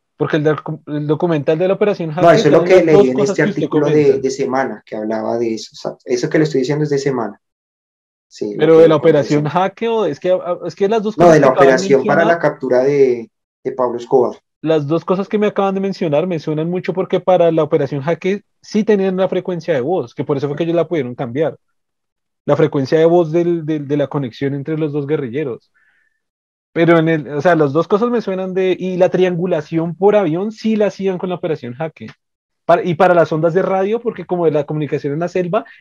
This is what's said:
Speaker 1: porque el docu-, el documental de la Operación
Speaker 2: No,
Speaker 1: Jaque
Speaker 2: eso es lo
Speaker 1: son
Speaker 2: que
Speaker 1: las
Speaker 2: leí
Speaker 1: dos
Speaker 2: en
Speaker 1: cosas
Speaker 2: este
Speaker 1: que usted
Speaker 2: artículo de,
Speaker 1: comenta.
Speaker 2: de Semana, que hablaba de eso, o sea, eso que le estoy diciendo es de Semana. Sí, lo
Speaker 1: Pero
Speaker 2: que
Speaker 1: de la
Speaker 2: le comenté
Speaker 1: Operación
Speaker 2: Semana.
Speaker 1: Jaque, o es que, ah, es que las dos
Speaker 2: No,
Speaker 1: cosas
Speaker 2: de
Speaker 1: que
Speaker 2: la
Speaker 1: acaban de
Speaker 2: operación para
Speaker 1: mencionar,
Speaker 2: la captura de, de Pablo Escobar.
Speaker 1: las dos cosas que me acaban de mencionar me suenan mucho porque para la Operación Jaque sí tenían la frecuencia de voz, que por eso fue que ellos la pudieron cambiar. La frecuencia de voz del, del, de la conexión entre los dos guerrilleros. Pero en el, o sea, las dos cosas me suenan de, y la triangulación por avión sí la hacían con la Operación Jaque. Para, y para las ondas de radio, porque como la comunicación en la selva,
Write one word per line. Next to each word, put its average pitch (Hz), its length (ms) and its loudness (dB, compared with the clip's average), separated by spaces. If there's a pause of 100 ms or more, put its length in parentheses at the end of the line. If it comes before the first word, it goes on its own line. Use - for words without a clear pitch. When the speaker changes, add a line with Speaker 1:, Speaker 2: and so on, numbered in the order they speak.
(180)
Speaker 1:
porque 156 200 -2
el 151 60 0
docu-, 156 440 -4
el 147 200 -6
documental 160 500 0
de 185 100 0
la 190 80 0
Operación 175 440 -2
Speaker 2:
No, 170 120 6
Speaker 1:
Jaque - 0 -
Speaker 2:
eso 151 160 4
es 143 60 6
lo 175 100 4
Speaker 1:
son 180 60 -2
Speaker 2:
que 185 120 8
Speaker 1:
las - 20 0
Speaker 2:
leí 147 240 6
Speaker 1:
dos 127 40 0
Speaker 2:
en - 80 -2
Speaker 1:
cosas 202 180 0
Speaker 2:
este 156 40 0
Speaker 1:
que 156 80 2
usted - 180 -4
Speaker 2:
artículo 147 240 0
de, 143 280 4
Speaker 1:
comenta. - 0 -
Speaker 2:
de 127 120 -2
Semana, 123 540 -4
que 117 100 -12
hablaba 110 420 -4
de 113 180 -2
eso, - 180 -14
o - 20 -20
sea, - 300 -10
eso 131 240 -4
que 160 100 0
le 151 60 2
estoy 135 160 -2
diciendo 147 220 -2
es 139 60 -4
de 139 80 -2
Semana. 123 420 -4 (880)
Sí, - 280 -8
lo 151 120 2
Speaker 1:
Pero 160 40 6
Speaker 2:
que 160 100 8
Speaker 1:
de 165 60 8
la 160 80 6
Speaker 2:
le - 20 0
comenté 151 300 2
Speaker 1:
Operación - 20 -10
Speaker 2:
Semana. 147 240 0
Speaker 1:
Jaque, 190 340 -2
o 226 180 0
es 147 140 -4
que, 180 120 -2
ah, 180 340 -2
es 165 100 -10
que 196 140 0
las 220 140 0
dos 208 120 -4
Speaker 2:
No, 170 100 4
Speaker 1:
cosas 165 100 8
Speaker 2:
de 156 40 4
Speaker 1:
que 143 60 4
Speaker 2:
la - 20 6
Speaker 1:
acaban 135 220 4
de 131 80 4
Speaker 2:
operación 170 280 2
para 151 180 2
Speaker 1:
mencionar, - 20 2
Speaker 2:
la 170 140 2
captura 127 440 0
de, 131 460 2 (340)
de 131 80 -6
Pablo 120 260 -4
Escobar. 120 400 0 (240)
Speaker 1:
las 151 260 0
dos 160 180 -2
cosas 185 220 -2
que 220 100 -4
me 208 100 0
acaban 196 280 -2
de 196 60 -4
mencionar 180 440 -2
me 175 140 -4
suenan 156 300 -4
mucho 180 240 -4
porque 185 260 -2
para 175 320 4
la 160 120 2
Operación 147 380 -2
Jaque 170 420 -4 (180)
sí 208 220 -4
tenían 190 340 0
la 185 120 0
frecuencia 180 440 -4
de 131 80 0
voz, 147 340 -4
que 143 80 -8
por 139 140 -2
eso 143 100 -4
fue 143 100 -4
que 170 60 -4
ellos 170 120 -2
la 165 120 0
pudieron 127 280 -4
cambiar. 135 420 -4 (880)
La 147 120 2
frecuencia 151 420 0
de 160 60 4
voz 170 260 4
del, 170 340 -2
del, 147 220 -6
de 147 100 -2
la 139 100 -2
conexión 139 460 -6
entre 143 240 -6
los 156 160 -4
dos 143 140 -6
guerrilleros. 139 640 -6 (1000)
Pero 165 260 4
en 160 120 2
el, 151 240 -2
o 147 80 -4
sea, 170 140 4
las 147 160 2
dos 165 160 0
cosas 214 220 0
me 233 120 -2
suenan 185 320 -6
de, 185 240 0
y 180 200 -6
la 180 120 2
triangulación 170 840 -2
por 202 200 2
avión 190 360 0
sí 220 240 -2
la 208 120 0
hacían 190 300 -4
con 180 120 -6
la 180 60 -4
Operación 143 400 -6
Jaque. 143 320 -10 (580)
Para, 170 180 2
y 175 120 -2
para 180 180 4
las 165 180 4
ondas 160 220 0
de 185 80 0
radio, 190 400 -2
porque 214 240 -8
como 175 220 -2
la 147 180 0
comunicación 151 480 -4
en 156 60 -4
la 175 80 -4
selva, 185 380 -4 (160)